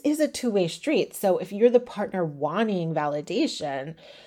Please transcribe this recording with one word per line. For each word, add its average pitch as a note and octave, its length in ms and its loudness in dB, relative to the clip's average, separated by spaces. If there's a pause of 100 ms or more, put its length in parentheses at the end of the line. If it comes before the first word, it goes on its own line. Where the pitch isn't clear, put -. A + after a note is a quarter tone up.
is D4+ 160 2
a D4 80 4
two-way G3+ 400 0
street. A#3 460 0
So F#3 240 2
if F3+ 140 -6
you're G#3 180 4
the A#3+ 100 6
partner G3+ 460 -2
wanting E3 680 -2
validation, D3+ 1000 -2 (320)